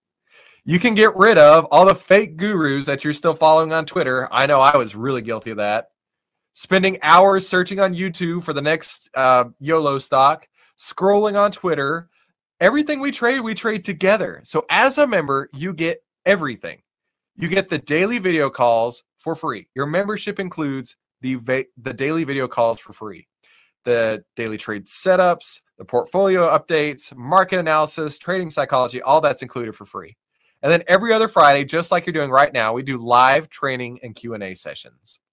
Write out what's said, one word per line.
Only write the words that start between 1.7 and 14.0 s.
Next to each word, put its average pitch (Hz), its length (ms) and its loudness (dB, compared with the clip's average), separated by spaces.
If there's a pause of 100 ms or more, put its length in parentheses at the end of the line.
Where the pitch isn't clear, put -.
the 196 80 6
fake 185 440 2
gurus 156 500 -2
that 139 160 -6
you're 151 100 -4
still 160 200 -2
following 156 380 4
on 160 140 -2
Twitter. 127 460 -4
I 131 160 2
know 143 140 4
I 143 160 6
was 110 180 -4
really 123 260 -6
guilty 113 300 -10
of 104 60 -10
that. 104 320 -4 (640)
Spending 190 500 -2
hours 190 440 6
searching 185 320 -2
on 190 140 0
YouTube 175 500 -6
for 160 100 -8
the 139 80 -4
next, 156 520 -6
uh, 127 320 4 (140)
yolo 143 400 -2
stock, 139 480 2 (320)
scrolling 202 600 0
on 202 120 2
Twitter. 165 580 -6 (500)
Everything 285 400 0
we 277 120 -4
trade, 247 300 -2
we 220 120 -8
trade 214 320 -6
together. 190 580 -2